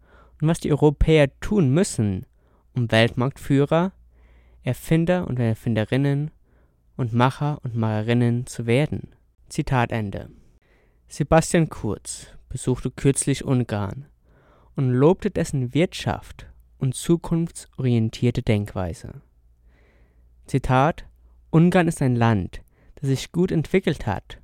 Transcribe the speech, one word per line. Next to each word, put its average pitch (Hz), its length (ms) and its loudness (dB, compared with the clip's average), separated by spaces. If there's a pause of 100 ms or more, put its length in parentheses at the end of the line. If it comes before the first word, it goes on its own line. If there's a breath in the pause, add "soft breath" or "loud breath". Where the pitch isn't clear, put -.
(420 soft breath)
und 151 60 0
was 170 120 0
die - 120 -2
Europäer 147 680 4
tun 185 300 2
müssen, 113 560 0 (480)
um 117 180 -2
Weltmarktführer, 143 1000 2 (720)
Erfinder 170 640 0
und 127 100 -4
Erfinderinnen 127 960 0 (680)
und 117 160 -4
Macher 135 480 0
und 117 140 -8
Macherinnen 117 720 0
zu - 180 -10
werden. 120 440 -2 (400)
Zitat 127 420 -2
Ende. 104 400 -8 (760)
Sebastian 160 640 2
Kurz - 600 -10 (200)
besuchte 127 400 -4
kürzlich - 560 -2
Ungarn 117 640 -2 (680 soft breath)
und 131 140 0
lobte 147 400 4
dessen 139 460 -4
Wirtschaft - 720 -4 (300)
und 135 180 -2
zukunftsorientierte 131 1500 -2
Denkweise. 101 800 -4 (1200)
Zitat: 135 600 0 (440)
„Ungarn 170 400 6
ist 170 120 -2
ein 127 140 2
Land, 117 460 2 (340)
das 135 140 -4
sich - 240 -2
gut 175 180 0
entwickelt 165 560 -2
hat - 360 -8